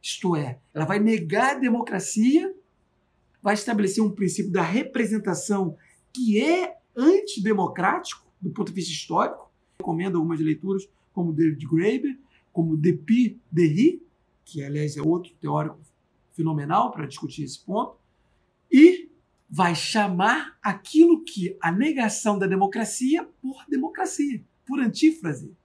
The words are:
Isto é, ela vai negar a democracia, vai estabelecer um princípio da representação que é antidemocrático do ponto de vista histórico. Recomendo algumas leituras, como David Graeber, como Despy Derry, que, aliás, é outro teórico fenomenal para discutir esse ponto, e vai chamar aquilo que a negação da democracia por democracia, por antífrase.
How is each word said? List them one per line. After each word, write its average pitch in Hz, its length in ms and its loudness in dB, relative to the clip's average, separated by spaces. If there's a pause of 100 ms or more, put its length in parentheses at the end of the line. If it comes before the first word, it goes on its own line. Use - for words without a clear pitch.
Isto - 340 -2
é, 135 240 -6 (140)
ela 151 120 -4
vai 196 140 -2
negar 214 580 2
a - 20 -10
democracia, 247 960 0 (840)
vai 202 120 0
estabelecer 208 480 -2
um 214 100 2
princípio 180 400 -4
da 180 100 2
representação 202 1120 -2 (380)
que 226 280 0
é 349 360 0 (180)
antidemocrático 220 1300 0 (140)
do 180 100 -8
ponto - 200 -6
de 170 40 -14
vista 175 180 -6
histórico. - 600 -4 (280)
Recomendo 175 380 -4
algumas 165 220 -2
leituras, 185 480 -2 (240)
como 170 220 -4
David 156 340 0
Graeber, 202 520 0 (340)
como 160 240 0
Despy 196 640 2 (100)
Derry, 175 520 2 (420)
que, 147 180 -12
aliás, 147 320 -4
é 147 60 -8
outro 170 400 -2
teórico 151 380 -4 (540)
fenomenal 160 580 -2
para 143 160 -10
discutir 147 360 -12
esse - 160 -14
ponto, - 380 -6 (720)
e 339 380 8 (400)
vai 170 240 2
chamar 202 880 0
aquilo 311 600 4
que - 360 -6
a 170 120 0
negação 220 680 0
da 190 80 0
democracia 208 840 -2 (140)
por 262 260 -12
democracia, 285 760 -4 (220)
por 277 140 -4
antífrase. 208 840 0